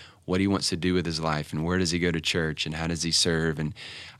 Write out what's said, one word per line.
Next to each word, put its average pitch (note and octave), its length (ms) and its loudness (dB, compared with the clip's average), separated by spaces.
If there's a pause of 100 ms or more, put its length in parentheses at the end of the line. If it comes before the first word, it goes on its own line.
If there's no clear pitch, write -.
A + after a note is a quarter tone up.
(240)
what F#2 160 2
he G2 60 4
wants G2 240 2
to F2+ 60 0
do F2+ 180 2
with F2 120 2
his D#2+ 140 -2
life D2+ 320 -2
and D#2 120 -2
where F2+ 140 2
does F2+ 120 2
he F2 80 0
go F2 120 2
to E2 100 0
church D#2+ 460 -2
and D#2 80 -4
how E2 120 -2
does E2 160 -2
he E2+ 80 0
serve. D#2+ 480 2
And D2+ 160 -4 (460)